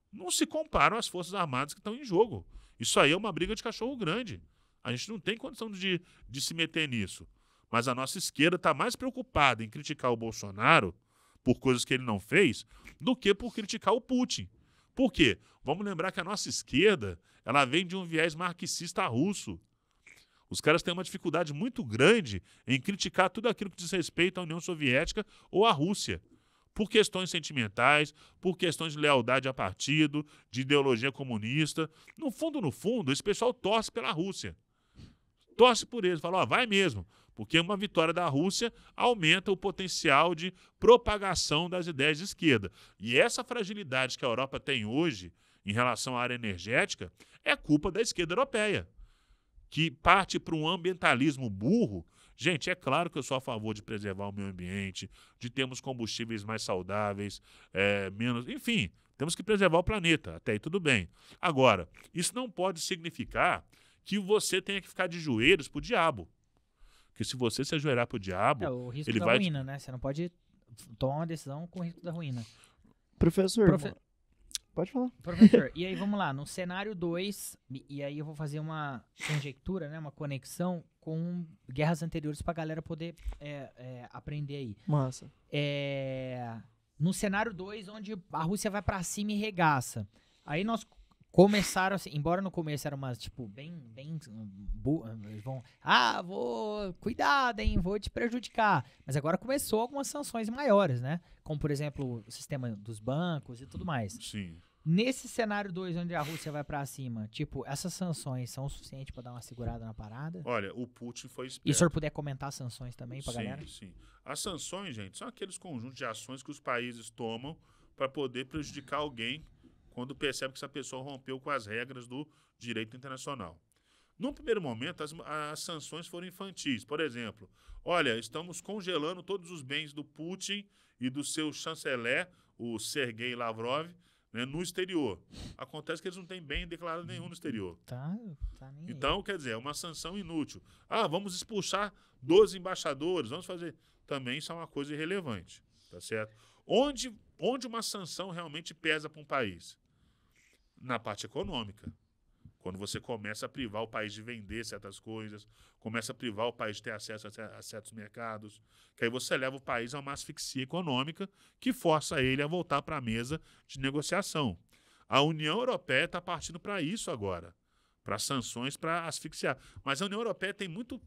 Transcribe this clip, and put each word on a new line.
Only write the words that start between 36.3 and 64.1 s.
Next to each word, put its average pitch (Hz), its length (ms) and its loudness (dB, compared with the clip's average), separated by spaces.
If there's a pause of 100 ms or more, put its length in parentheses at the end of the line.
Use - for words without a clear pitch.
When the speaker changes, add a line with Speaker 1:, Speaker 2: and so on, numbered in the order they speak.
Speaker 1:
ó, 143 80 6
vai 202 200 4
mesmo, 185 380 4 (300)
porque 110 240 0
uma 175 180 2
vitória 170 380 2
da 175 140 2
Rússia 185 440 2 (240)
aumenta 196 540 4
o 185 60 4
potencial 175 800 4
de 175 180 -6 (240)
propagação 196 920 6
das 175 200 -2
ideias 147 300 2
de 180 60 -8
esquerda. 123 460 4 (280)
E 120 200 2
essa 233 240 6
fragilidade 185 760 -2
que - 80 -4
a 131 40 2
Europa 127 320 0
tem 127 260 0
hoje 113 460 -2 (340)
em 98 60 0
relação 123 440 2
à 120 60 0
área 123 140 -2
energética 107 760 -2 (320)
é - 120 2
culpa 151 340 2
da 175 100 0
esquerda 175 340 -2
europeia, 214 540 0 (800)
que 160 220 0
parte 180 480 6
pra - 160 -6
um 156 140 0
ambientalismo 156 840 2
burro. 110 560 2 (300)
Gente, 170 340 0
é 180 60 0
claro 160 340 0
que - 80 -8
eu 135 40 -2
sou 131 140 -2
a 131 40 -2
favor 110 340 -4
de 104 80 -12
preservar 101 460 -6
o 98 40 -8
meio 101 160 -6
ambiente, 95 600 -6 (300)
de 120 100 -8
termos 127 300 -4
combustíveis 113 640 -4
mais 110 180 -6
saudáveis, 101 800 -2 (320)
é, 98 360 2
menos, 120 380 -2
enfim, 226 440 -2 (240)
temos 160 180 -2
que - 80 -6
preservar 190 360 6
o 185 40 4
planeta, 165 540 2
até 113 160 -2
aí 107 80 2
tudo 170 180 -2
bem. 127 300 4 (340)
Agora, 131 460 8 (260)
isso 170 220 -2
não 254 120 -4
pode 180 320 -2
significar 160 840 0 (380)
que 202 140 0